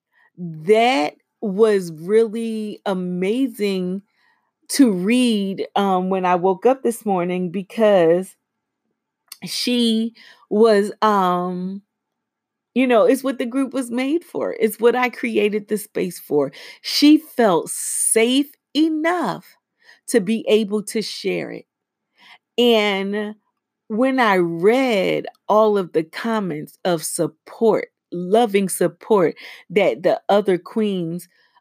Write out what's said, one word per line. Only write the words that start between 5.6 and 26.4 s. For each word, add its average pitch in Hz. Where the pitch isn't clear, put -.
um, 185
when 190
I 180
woke 180
up 262
this 233
morning, 180
because 185
she 226
was, 208
um, 185
you 262
know, 226
it's 262
what 262
the 262
group 254
was 247
made 269
for. -
It's 220
what 233
I 247
created 214
the 214
space 175
for. 139
She 294
felt 190
safe -
enough 311
to 240
be 208
able 214
to 214
share 175
it. -
And 208
when 262
I 208
read 185
all 214
of 180
the 160
comments 180